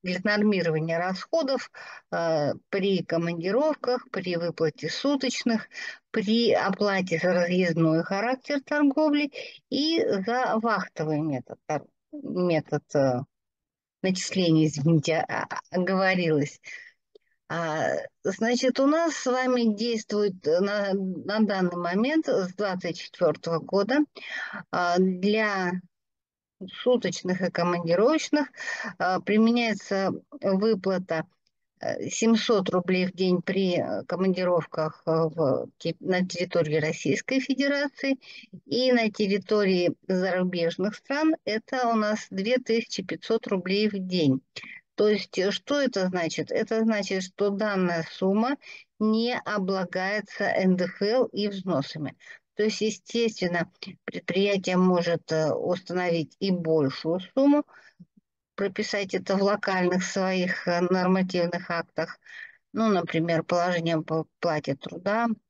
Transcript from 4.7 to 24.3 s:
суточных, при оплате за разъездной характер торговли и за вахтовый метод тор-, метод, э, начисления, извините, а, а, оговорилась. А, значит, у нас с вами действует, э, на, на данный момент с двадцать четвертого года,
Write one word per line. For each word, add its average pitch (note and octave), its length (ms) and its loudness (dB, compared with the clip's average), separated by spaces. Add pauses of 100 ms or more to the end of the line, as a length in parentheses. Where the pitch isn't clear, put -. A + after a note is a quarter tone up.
суточных, C4+ 800 -2 (420)
при A3 420 2
оплате F#3 680 0
за F3+ 140 2
разъездной F3 720 2
характер B3+ 560 -2
торговли D4 720 2 (380)
и D#4 300 0
за A3+ 560 0
вахтовый F#3 640 -2
метод C#3+ 460 -4
тор-, D3+ 200 -4 (260)
метод, F3 680 -2 (120)
э, C3 260 2 (800)
начисления, F3+ 640 2
извините, D3+ 500 2
а, - 320 -2
а, - 100 -8 (120)
оговорилась. F3+ 880 2 (880)
А, D#3 420 -2 (340)
значит, A#3+ 560 0
у C4+ 60 4
нас D#4 280 2
с - 120 -6
вами B3 460 2
действует, G#3 720 -2
э, D#3+ 140 4
на, G3+ 340 0
на F#3+ 520 -2
данный F#3 300 0
момент G#3+ 500 0
с F#3 280 0
двадцать F#3 440 -4
четвертого E3 600 -2
года, G3+ 400 2 (720)